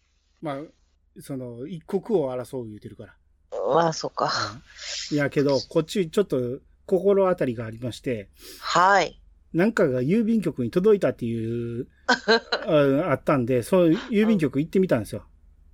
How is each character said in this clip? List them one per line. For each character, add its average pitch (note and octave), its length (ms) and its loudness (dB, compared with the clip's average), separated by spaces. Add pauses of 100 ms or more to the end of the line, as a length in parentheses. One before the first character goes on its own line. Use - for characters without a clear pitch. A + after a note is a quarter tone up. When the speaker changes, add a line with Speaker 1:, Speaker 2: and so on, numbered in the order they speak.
(420)
Speaker 1:
ま D3+ 120 -6
あ、 - 680 -16
そ C#3+ 160 -10
の、 B2 280 -12
一 E3+ 160 -12
刻 G3+ 360 -4
を C3+ 140 0
争 B2+ 280 -8
う A#2 80 -10
言 G#2+ 80 -14
う G#2 40 -18
て - 100 -18
る G2+ 60 -18
か G#2+ 100 -18
ら。 - 100 -20 (580)
Speaker 2:
ま E3 140 4
あ、 D#3+ 60 0
そ - 160 -8
う - 20 -10
か。 - 180 -2 (840)
Speaker 1:
う - 20 -4
ん。 - 20 -2
い C#3+ 40 0
や、 C#3 100 0
け D3 120 0
ど、 C3+ 180 2 (100)
こ E3 100 2
っ D#3 40 0
ち E3+ 260 -2
ち G#3+ 100 -2
ょ G3+ 40 2
っ - 20 2
と B2+ 340 -4 (260)
心 F#3+ 440 4
当 F3+ 60 2
た E3 100 -2
り B2 100 -2
が A2+ 100 -8
あ A2 40 -10
り A2+ 100 -14
ま A#2+ 120 -6
し - 100 -14
て。 A2+ 280 -6 (300)
Speaker 2:
は F#3 420 4
い。 - 200 -6 (320)
Speaker 1:
な E3 140 2
ん A#3 40 2
か G#3 160 2
が B2+ 140 0
郵 G3+ 240 2
便 A3 160 0
局 C3+ 240 -4
に A2+ 60 -4
届 G#3 260 4
い - 20 -4
た D3+ 100 2
っ A#2 60 -4
て B2 100 -8
い A#2 560 -4
う、 - 60 -10 (100)
Speaker 2:
<laughs> - 80 -16 (1000)
Speaker 1:
あ、 D3 40 0
あ - 20 4
っ - 100 -4
た D#3 140 2
ん B2 80 0
で、 B2 180 0
そ F3+ 240 4
の - 0 -
郵 G#3+ 400 2
便 A3+ 100 4
局 C#3 220 0
行 D#3+ 80 -2
っ - 20 -18
て G3 100 2
み F#3 100 2
た C#3+ 80 2
ん G#2 60 -2
で - 20 -6
す - 100 -12
よ。 G2+ 40 -8
Speaker 2:
う - 40 -16
ん。 - 20 -20 (480)